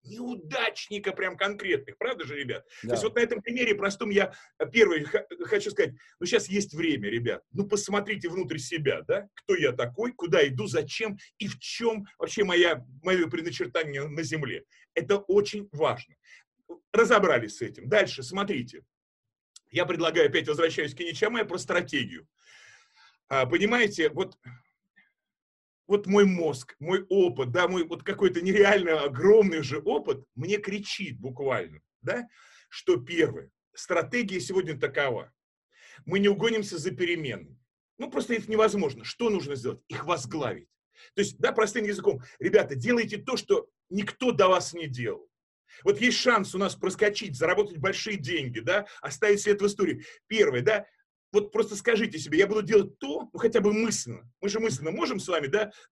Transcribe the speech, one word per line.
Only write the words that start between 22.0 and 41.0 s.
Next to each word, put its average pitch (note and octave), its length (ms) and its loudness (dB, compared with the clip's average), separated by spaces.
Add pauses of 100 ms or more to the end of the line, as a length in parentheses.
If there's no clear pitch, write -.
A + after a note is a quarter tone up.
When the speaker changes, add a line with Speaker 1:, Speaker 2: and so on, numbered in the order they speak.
Speaker 1:
А, C3+ 180 2
понимаете, G3 640 2
вот, D3+ 280 -6 (1500)
вот G3+ 200 2
мой G3+ 180 8
мозг, E3 540 -2
мой F#3+ 300 0
опыт, E3+ 420 2
да, F3 160 2
мой F3+ 180 0
вот E3 180 -10
какой-то G3 380 0
нереально F#3+ 600 4
огромный E3 580 6
же C#3+ 180 -4
опыт D3+ 460 -2 (100)
мне F3 220 -2
кричит G3 600 -8
буквально, B2 640 -6 (200)
да, A#3 260 -6 (420)
что - 280 0
первое, B2 540 -2 (220)
стратегия F#3 640 -2
сегодня D#3+ 400 -4
такова. C#3 540 -4 (720)
Мы F#3 140 0
не G3+ 100 6
угонимся G#3 480 0
за D#3 140 -4
переменами. D3 680 -6 (380)
Ну, C4+ 120 -8
просто B3 240 -2
это G#3+ 160 -4
невозможно. G3 540 2
Что A#3 260 -2
нужно C#3+ 260 -2
сделать? B2 340 -6
Их B2+ 160 -8
возглавить. B2+ 640 -4 (460)